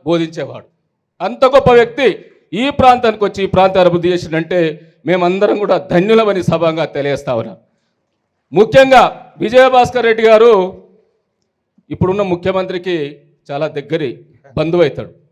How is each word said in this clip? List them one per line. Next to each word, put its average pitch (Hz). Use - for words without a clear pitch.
బోధించేవాడు. 160
అంత 233
గొప్ప 262
వ్యక్తి 240
ఈ 247
ప్రాంతానికి 247
వచ్చి 196
ఈ 185
ప్రాంతాన్ని 185
అభివృద్ధి 170
చేసిందంటే 170
మేమందరం 185
కూడా 202
ధన్యులమని 202
సభంగా 160
తెలియజేస్తా 139
ఉన్నాం. 107
ముఖ్యంగా 233
విజయభాస్కర్ 247
రెడ్డి 226
గారు 226
ఇప్పుడున్న 185
ముఖ్యమంత్రికి 180
చాలా 147
దగ్గరి 143
బంధువు 165
అవుతాడు. 131